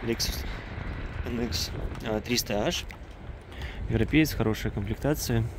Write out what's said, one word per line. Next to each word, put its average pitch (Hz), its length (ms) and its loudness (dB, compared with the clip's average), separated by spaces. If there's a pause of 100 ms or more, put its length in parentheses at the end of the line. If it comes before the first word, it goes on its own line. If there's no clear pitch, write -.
Lexus - 420 0 (800)
N 120 200 0
X, - 260 0 (320)
а, 107 160 2
триста 113 480 2
H. - 160 0 (1040)
Европеец, 117 440 4
хорошая 110 400 2
комплектация 113 760 2 (120)